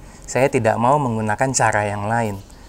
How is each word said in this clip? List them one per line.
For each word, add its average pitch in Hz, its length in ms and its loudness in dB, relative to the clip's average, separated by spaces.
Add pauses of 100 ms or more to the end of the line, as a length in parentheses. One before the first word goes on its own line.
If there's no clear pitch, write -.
(240)
Saya 131 240 2
tidak 110 320 2
mau 127 160 4
menggunakan 113 560 -2
cara 107 320 2
yang 104 240 -4
lain. 110 320 -2 (280)